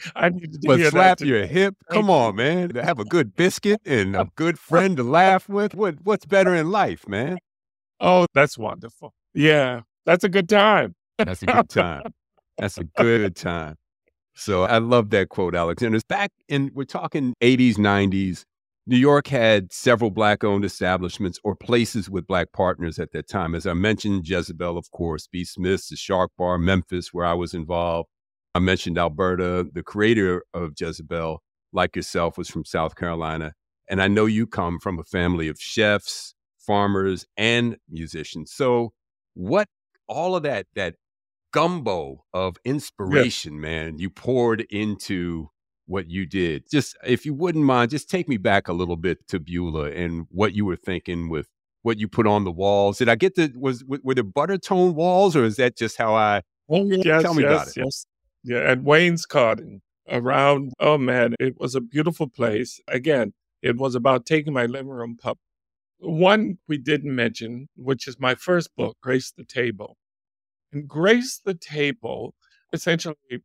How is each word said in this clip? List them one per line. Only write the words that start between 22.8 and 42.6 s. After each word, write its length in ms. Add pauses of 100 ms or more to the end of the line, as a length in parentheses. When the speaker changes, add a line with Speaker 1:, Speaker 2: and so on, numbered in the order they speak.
Speaker 2:
at 140
that 160
time. 260
As 100
I 80
mentioned, 540
Jezebel, 500
of 140
course, 360
B. 180
Smith's, 440
the 60
Shark 420
Bar, 200
Memphis, 560
where 120
I 80
was 200
involved. 560 (460)
I 40
mentioned 380
Alberta. 760
The 100
creator 600 (100)
of 260
Jezebel, 600 (300)
like 240
yourself, 420
was 120
from 160
South 300
Carolina. 580 (360)
And 120
I 60
know 180
you 220
come 320
from 200
a 40
family 460
of 100
chefs, 760 (240)
farmers, 680 (100)
and 420 (120)
musicians. 640
So 400 (400)
what 340 (400)
all 280
of 80
that, 320
that 200 (560)
gumbo 720 (100)
of 260
Speaker 1:
Yeah. 120